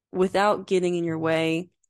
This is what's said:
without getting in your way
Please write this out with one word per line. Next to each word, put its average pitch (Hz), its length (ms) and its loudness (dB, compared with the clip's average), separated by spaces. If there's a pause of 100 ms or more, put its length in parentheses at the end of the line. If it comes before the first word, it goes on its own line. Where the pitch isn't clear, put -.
(100)
without 190 560 0
getting 180 280 0
in 170 100 -2
your 160 140 -2
way 160 500 0 (220)